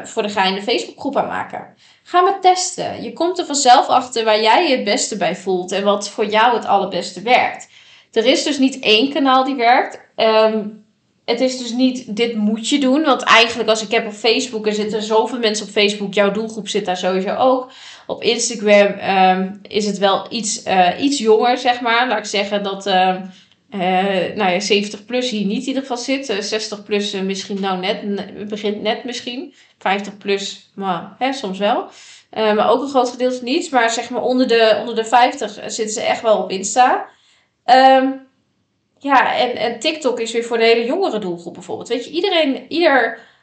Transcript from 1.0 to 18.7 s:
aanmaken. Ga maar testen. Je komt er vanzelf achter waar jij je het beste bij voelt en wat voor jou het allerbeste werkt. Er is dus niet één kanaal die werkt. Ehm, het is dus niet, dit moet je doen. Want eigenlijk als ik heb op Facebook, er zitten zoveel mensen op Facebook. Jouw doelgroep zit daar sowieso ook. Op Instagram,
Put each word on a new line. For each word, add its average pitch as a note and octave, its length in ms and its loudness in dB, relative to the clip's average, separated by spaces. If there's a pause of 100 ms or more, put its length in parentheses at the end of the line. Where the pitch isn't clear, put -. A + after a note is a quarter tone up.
aanmaken. - 580 -6 (280)
Ga F4+ 180 2
maar G4 200 2
testen. F3 640 0
Je A#3 100 -10
komt F4+ 260 -2
er E4 60 -4
vanzelf C4+ 420 4
achter B3 380 0
waar G#3+ 160 4
jij B3+ 280 4
je C4 60 2
het G#3 80 -2
beste G#3 340 -2
bij G3+ 180 -2
voelt F#3 360 -4
en G3 120 -2
wat G3+ 260 0
voor A3+ 160 -4
jou A3 300 2
het - 100 -4
allerbeste F#3 560 -2
werkt. - 480 0 (420)
Er A3 140 0
is C4+ 180 4
dus C#4+ 140 -2
niet C4 220 2
één A3 340 2
kanaal C4+ 300 4
die C4+ 120 -2
werkt. A#3+ 440 2 (160)
Ehm, A3 520 2 (640)
het A#3 120 -2
is B3+ 160 0
dus A#3 140 -8
niet, B3 440 -2
dit A#3 200 -2
moet G#3+ 340 -2
je C#4+ 100 2
doen. C#4 240 2
Want C4 180 2
eigenlijk A3+ 480 2
als A3 140 0
ik G3+ 80 -10
heb A3+ 140 0
op G#3 80 -10
Facebook, A3+ 540 -2
er G#3+ 60 0
zitten G#3 300 -4
zoveel A3+ 360 0
mensen G#3+ 260 -2
op - 60 -16
Facebook. G3+ 420 0
Jouw G3+ 180 2
doelgroep G#3+ 360 -8
zit - 180 -4
daar F3+ 120 -4
sowieso F#3 380 -2
ook. C4 360 2 (360)
Op - 160 -8
Instagram, G3+ 760 2